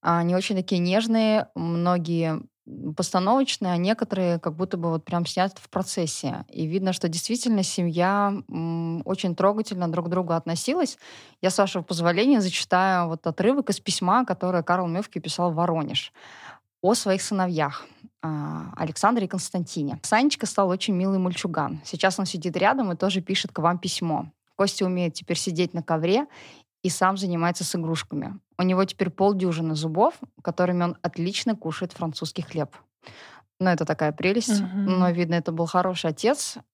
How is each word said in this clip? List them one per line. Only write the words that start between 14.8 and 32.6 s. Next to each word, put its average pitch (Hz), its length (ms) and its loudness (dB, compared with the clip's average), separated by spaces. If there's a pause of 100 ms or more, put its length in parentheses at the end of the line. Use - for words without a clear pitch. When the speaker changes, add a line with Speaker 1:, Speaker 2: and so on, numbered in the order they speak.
Speaker 1:
Мюфке 180 320 -4
писал 175 320 -2
в 156 40 -2
Воронеж 165 580 -2 (680)
о 190 120 6
своих 196 280 0
сыновьях, 175 640 -2 (380)
а, 156 540 -6
Александре 196 480 0
и 185 40 -6
Константине. 160 760 -4
«Санечка 247 420 2
стал 196 240 2
очень 190 260 0
милый 190 240 2
мальчуган. 165 680 -2
Сейчас 190 340 0
он 190 80 0
сидит 175 300 -4
рядом 208 340 2
и 170 60 -2
тоже 190 240 0
пишет 196 300 -4
к - 80 -8
вам 170 200 2
письмо. 170 520 -4 (260)
Костя 196 280 0
умеет 180 300 0
теперь - 220 -4
сидеть 175 360 -2
на 170 100 -4
ковре 180 440 2 (560)
и 185 60 0
сам 190 280 2
занимается 175 480 0
с - 100 -6
игрушками. 160 640 -4 (200)
У 180 40 2
него 185 220 4
теперь 190 260 -2
полдюжины 180 640 2
зубов, 165 400 2 (280)
которыми 175 420 0
он 175 180 -2
отлично 190 520 -2
кушает 170 380 -6
французский 160 500 -6
хлеб». - 320 -6 (840)